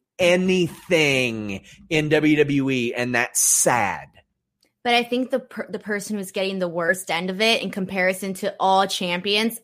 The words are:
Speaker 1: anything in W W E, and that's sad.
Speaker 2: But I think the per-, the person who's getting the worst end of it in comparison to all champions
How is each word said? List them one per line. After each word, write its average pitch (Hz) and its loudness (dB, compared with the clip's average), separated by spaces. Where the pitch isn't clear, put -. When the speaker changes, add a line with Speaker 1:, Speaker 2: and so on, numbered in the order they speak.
Speaker 1:
anything 156 2
in 156 0
W 151 4
W 139 2
E, 123 -2
and 123 -2
that's 120 0
sad. 98 0
Speaker 2:
But 240 2
I 240 4
think 247 -2
the 254 -2
per-, - -12
the 196 -8
person 202 -6
who's 190 -8
getting 190 -4
the 180 -2
worst 175 -2
end 170 -2
of 190 -4
it 226 2
in 190 -6
comparison 190 -2
to 190 -6
all 190 4
champions 196 -2